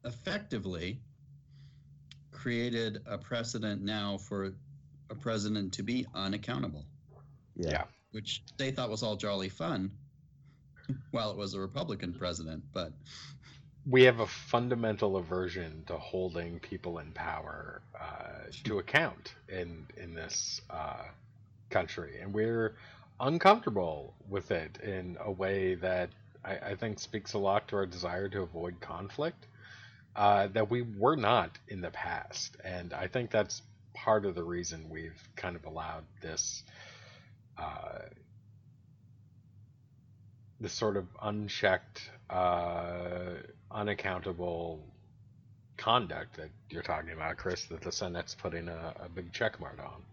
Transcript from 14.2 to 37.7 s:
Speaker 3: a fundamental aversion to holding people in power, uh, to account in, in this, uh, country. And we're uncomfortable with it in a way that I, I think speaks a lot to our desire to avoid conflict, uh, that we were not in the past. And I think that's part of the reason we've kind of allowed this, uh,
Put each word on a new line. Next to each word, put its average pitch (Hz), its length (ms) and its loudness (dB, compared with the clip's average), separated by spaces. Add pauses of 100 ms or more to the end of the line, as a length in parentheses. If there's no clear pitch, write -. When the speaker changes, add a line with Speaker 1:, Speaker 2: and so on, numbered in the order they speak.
Speaker 3:
a 107 60 6
fundamental 117 920 2
aversion 85 720 -2
to 87 100 -4
holding 85 640 -2
people 87 380 -6
in 78 140 -10
power, 78 720 -6 (180)
uh, - 500 -10 (140)
to 107 140 2
account - 560 2 (140)
in, 85 380 -6 (100)
in 85 180 -10
this, - 460 -4 (100)
uh, - 340 -6 (680)
country. - 500 -2
And 98 120 -6
we're 113 420 2 (460)
uncomfortable 123 920 6 (140)
with 98 220 -4
it 80 320 0
in 92 380 -4
a 104 100 -4
way 95 460 2
that 90 340 2 (340)
I, 95 260 -6
I 101 40 -2
think 107 240 -2
speaks - 360 -6
a 107 40 2
lot 98 300 4
to 107 80 0
our 98 100 4
desire 90 440 -4
to 98 120 -2
avoid 87 380 -6
conflict, 98 680 -4 (720)
uh, 101 320 8
that 104 200 4
we 120 140 2
were 117 340 6
not 107 400 6 (120)
in 95 120 -6
the 120 100 -4
past. - 720 -6
And 90 280 -6
I 92 140 -4
think 120 240 0
that's 104 320 2 (320)
part 107 320 6
of 90 80 2
the 85 100 -2
reason 85 460 -4
we've 80 460 -10
kind 87 180 -4
of 78 100 -10
allowed 80 400 -6 (180)
this, - 420 -4 (920)
uh, - 420 -8 (2500)